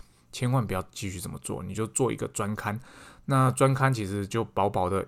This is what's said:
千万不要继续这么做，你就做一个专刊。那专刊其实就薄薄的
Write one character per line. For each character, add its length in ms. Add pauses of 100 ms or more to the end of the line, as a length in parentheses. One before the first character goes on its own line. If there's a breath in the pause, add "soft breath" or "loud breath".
(320 soft breath)
千 200
万 140
不 80
要 80 (100)
继 180
续 120
这 80
么 100
做， 220
你 120
就 140
做 240
一 40
个 140
专 260
刊。 240 (460 loud breath)
那 260
专 220
刊 200
其 120
实 200
就 180
薄 260
薄 200
的 180